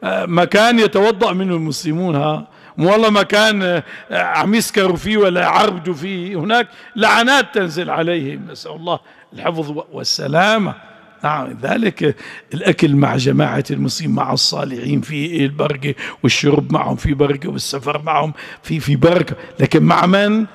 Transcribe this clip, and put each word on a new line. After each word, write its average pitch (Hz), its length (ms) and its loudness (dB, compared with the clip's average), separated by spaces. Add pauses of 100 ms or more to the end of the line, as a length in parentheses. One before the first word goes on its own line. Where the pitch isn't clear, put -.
آه، 185 220 -4
مكان 202 520 4
يتوضأ 202 540 2
منه 185 220 -2
المسلمون، 160 640 -4
ها، 151 320 -2 (300)
مو 170 140 4
والله 220 180 4
مكان، 208 520 2
آه، 175 200 0 (300)
عم 175 420 0
يسكروا 190 420 2
فيه 202 200 -4
ولا 180 240 4
يعربدوا 175 540 0
فيه، 185 420 -8
هناك 226 320 0 (280)
لعنات 226 580 2
تنزل 175 360 -4
عليهم، 147 600 -4
نسأل - 220 -14
الله 165 260 -6 (340)
الحفظ 160 380 -4
و-، 151 220 -8
والسلامة. 156 840 0 (500)
نعم، 135 380 -4
ذلك 196 540 0 (380)
الأكل 143 420 2
مع 139 200 2
جماعة 139 540 0
المسلمين، 139 460 -4
مع - 160 -2
الصالحين، 135 680 -2
في 151 440 -4
البركة، 143 500 -2 (280)
والشرب 143 500 2
معهم 131 240 -2
في - 180 -2
بركة، 139 340 0
والسفر 139 540 -6
معهم 151 300 -2 (300)
في، 160 180 -4
في 143 160 0
بركة. 165 400 4 (240)
لكن 151 220 4
مع 170 240 4
من؟ 208 480 2